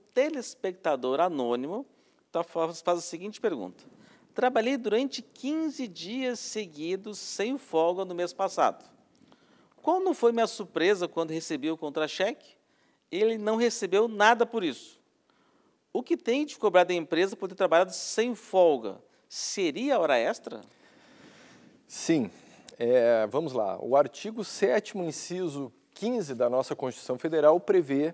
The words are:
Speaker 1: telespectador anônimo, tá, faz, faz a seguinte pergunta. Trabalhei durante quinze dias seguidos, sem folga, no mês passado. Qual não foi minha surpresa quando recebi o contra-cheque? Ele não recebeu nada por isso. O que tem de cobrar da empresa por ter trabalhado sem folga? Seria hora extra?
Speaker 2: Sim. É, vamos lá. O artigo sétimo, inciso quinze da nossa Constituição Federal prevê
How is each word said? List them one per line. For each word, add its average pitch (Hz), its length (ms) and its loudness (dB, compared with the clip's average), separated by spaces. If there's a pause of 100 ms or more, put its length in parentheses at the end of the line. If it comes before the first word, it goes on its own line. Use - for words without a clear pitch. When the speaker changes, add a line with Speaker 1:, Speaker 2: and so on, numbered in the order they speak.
(140)
Speaker 1:
telespectador 180 1080 -2
anônimo, 151 640 0 (480)
tá, 165 100 -2
faz, 165 380 -4
faz 175 180 0
a - 20 -6
seguinte 180 380 -12
pergunta. 147 420 -4 (540)
Trabalhei 247 420 2
durante 240 440 -2
quinze 285 680 -6
dias 220 500 -6
seguidos, 190 800 -8
sem 247 400 -4
folga, 170 460 0
no 180 100 -6
mês 175 200 -4
passado. 180 520 0 (960)
Qual 370 200 2
não 370 120 0
foi 233 180 2
minha 233 140 0
surpresa 180 640 0
quando 165 240 -6
recebi 156 400 -4
o 160 60 -4
contra-cheque? 156 800 -4 (520)
Ele 220 280 0
não 214 180 0
recebeu 220 520 2
nada 220 380 4
por 226 180 -2
isso. - 360 -6 (960)
O 247 100 -2
que 339 140 0
tem 277 280 0
de - 120 -12
cobrar 180 260 6
da 180 100 2
empresa 175 420 0
por 190 120 -10
ter 180 80 -14
trabalhado 185 380 4
sem 233 420 -4
folga? 135 640 2 (280)
Seria 208 680 -2
hora 147 220 2
extra? 117 420 -4 (1300)
Speaker 2:
Sim. 135 420 0 (480)
É, 117 500 4
vamos 135 260 -2
lá. 98 280 -2
O 123 140 2
artigo 196 480 0
sétimo, 196 600 0
inciso 156 680 -6 (220)
quinze 196 400 -4
da 120 120 2
nossa 131 280 0
Constituição 127 420 -6
Federal 156 420 4
prevê 160 540 2